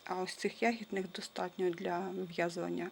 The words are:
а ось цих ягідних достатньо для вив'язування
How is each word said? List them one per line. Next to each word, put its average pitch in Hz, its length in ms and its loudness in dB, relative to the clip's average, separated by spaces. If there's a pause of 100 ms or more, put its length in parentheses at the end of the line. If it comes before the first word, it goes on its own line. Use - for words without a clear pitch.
а 185 100 -2
ось 185 200 -2
цих - 280 0
ягідних 208 500 2
достатньо 180 580 0
для 180 280 0
вив'язування 175 920 0